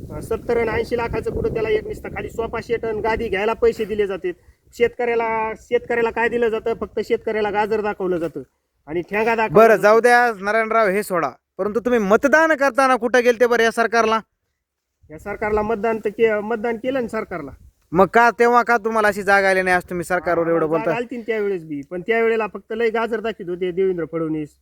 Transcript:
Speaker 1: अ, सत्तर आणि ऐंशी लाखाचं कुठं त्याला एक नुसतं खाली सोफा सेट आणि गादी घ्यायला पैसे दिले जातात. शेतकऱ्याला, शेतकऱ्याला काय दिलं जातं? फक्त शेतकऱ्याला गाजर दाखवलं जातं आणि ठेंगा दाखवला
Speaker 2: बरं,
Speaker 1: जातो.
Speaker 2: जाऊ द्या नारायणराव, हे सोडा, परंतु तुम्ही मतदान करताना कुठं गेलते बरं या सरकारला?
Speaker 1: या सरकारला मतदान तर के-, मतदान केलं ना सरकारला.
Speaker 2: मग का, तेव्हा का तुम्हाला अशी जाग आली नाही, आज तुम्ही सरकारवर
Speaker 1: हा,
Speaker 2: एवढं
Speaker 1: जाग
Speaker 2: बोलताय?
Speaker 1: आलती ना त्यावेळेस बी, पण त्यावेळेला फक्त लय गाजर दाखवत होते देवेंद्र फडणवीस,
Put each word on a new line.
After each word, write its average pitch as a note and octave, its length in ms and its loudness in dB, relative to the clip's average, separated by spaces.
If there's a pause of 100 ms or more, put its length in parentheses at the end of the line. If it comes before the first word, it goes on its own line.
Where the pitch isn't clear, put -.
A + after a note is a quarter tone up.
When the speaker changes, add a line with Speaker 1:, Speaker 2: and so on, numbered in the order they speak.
(120)
Speaker 1:
अ, D3+ 100 -10
सत्तर A3+ 360 -4
आणि A3+ 120 0
ऐंशी A3+ 280 -2
लाखाचं A3+ 340 -4
कुठं - 220 -4
त्याला A3 160 -2
एक A3 180 0
नुसतं - 220 -12
खाली G3+ 200 -10
सोफा A3+ 320 -6
सेट A3+ 240 -4
आणि G#3+ 160 -4
गादी A3 260 -2
घ्यायला G#3 260 -2
पैसे A3+ 320 0
दिले G#3 220 -2
जातात. F#3 260 -6 (420)
शेतकऱ्याला, A3+ 840 -2
शेतकऱ्याला A#3 500 -2
काय A3+ 200 -2
दिलं A#3+ 200 0
जातं? A3 240 -4
फक्त G#3+ 320 -8
शेतकऱ्याला A3 460 -2
गाजर G#3 300 0
दाखवलं G3 360 -4
जातं D#3 240 -6 (460)
आणि E3 140 -4
ठेंगा A3 340 -2
दाखवला A3 200 -2
Speaker 2:
बरं, A3 200 8
Speaker 1:
जातो. F3 60 -2
Speaker 2:
जाऊ G#3+ 180 6
द्या A#3+ 320 4 (100)
नारायणराव, A3 460 2
हे G3 160 0
सोडा, E3 260 -2 (280)
परंतु G3+ 220 -2
तुम्ही A#3+ 200 0
मतदान C4+ 560 4
करताना C4 400 2
कुठं A#3+ 280 2
गेलते A#3+ 240 2
बरं A3+ 160 2
या A3+ 80 2
सरकारला? A3 480 0 (920)
Speaker 1:
या D#3 80 -18
सरकारला G#3+ 420 -4
मतदान A3 440 -2
तर A3 40 0
के-, A3 300 2
मतदान A3 380 -4
केलं B3+ 240 -4
ना A#3 60 -4
सरकारला. F3+ 440 -8 (400)
Speaker 2:
मग F3+ 160 4
का, A#3 240 6
तेव्हा A#3+ 320 4
का A#3+ 140 2
तुम्हाला A3 300 0
अशी G3+ 160 -2
जाग G3 200 4
आली F#3+ 180 2
नाही, F#3 140 2
आज F3+ 80 0
तुम्ही F3 200 -8
सरकारवर E3+ 420 0
Speaker 1:
हा, E3 60 0
Speaker 2:
एवढं E3 100 2
Speaker 1:
जाग D#3+ 80 0
Speaker 2:
बोलताय? D#3+ 240 0
Speaker 1:
आलती A#3+ 240 -6
ना A#3 100 -10
त्यावेळेस G3+ 360 -2
बी, D3+ 260 -8
पण F#3 120 -8
त्यावेळेला A3+ 460 0
फक्त G3+ 260 -12
लय A3+ 160 0
गाजर A3+ 300 -2
दाखवत G3+ 300 -8
होते F3+ 220 -4
देवेंद्र F3+ 400 -2
फडणवीस, D#3 380 -4 (120)